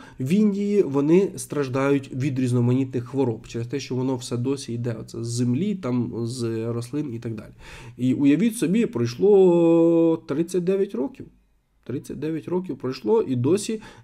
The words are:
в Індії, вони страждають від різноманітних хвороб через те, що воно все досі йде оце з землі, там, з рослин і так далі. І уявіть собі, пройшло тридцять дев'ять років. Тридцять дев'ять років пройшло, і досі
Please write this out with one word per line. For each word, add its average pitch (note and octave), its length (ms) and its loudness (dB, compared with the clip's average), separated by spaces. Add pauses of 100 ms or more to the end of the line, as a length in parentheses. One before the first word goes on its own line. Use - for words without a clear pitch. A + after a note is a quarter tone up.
(200)
в C3 140 -2
Індії, G3+ 480 2
вони D3 540 4
страждають C3+ 800 -2
від C3 260 -2
різноманітних B2 640 0
хвороб B2+ 420 -4
через A#2 200 -8
те, C#3 120 -6
що C3 160 -8
воно C3 200 -2
все B2 220 -8
досі C3 360 -4
йде A#2+ 280 -4
оце A#2 220 -12
з A#2 40 -8
землі, B2 480 -2
там, B2 380 -4 (100)
з A#2 500 -4
рослин A#2+ 400 -6
і A#2 60 -10
так A#2+ 160 -8
далі. - 180 -16 (440)
І B2+ 160 2
уявіть D#3 440 2
собі, G#3+ 280 2
пройшло E3+ 1400 4
тридцять E3+ 360 -2
дев'ять F#3+ 320 -2
років. C4 300 -6 (600)
Тридцять - 340 -10
дев'ять D3+ 280 -6
років F3+ 300 -4
пройшло, G#3 440 0
і C3 140 -2
досі F#3+ 460 0 (220)